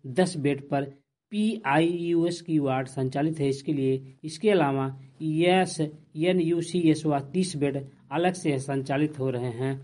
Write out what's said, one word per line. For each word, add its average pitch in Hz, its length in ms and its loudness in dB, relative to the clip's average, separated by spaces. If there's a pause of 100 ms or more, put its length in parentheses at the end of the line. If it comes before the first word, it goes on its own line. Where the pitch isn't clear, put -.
दस 175 300 2
बेड 139 300 0
पर 139 160 0 (480)
पीआईयूएस 170 1080 0
की 156 160 0
वार्ड 135 300 0
संचालित 139 520 -2
है। 139 80 2
इसके 135 240 -4
लिए, 131 520 -2
इसके 160 260 0
अलावा 139 360 2 (360)
एस, 175 580 2 (360)
एनयूसीएस 165 880 2
व 143 120 2 (140)
तीस 180 240 0
बेड 139 200 0 (360)
अलग 175 220 2
से 147 240 -2
संचालित 139 600 -2
हो 131 120 -2
रहे 123 220 -4
हैं 131 320 -4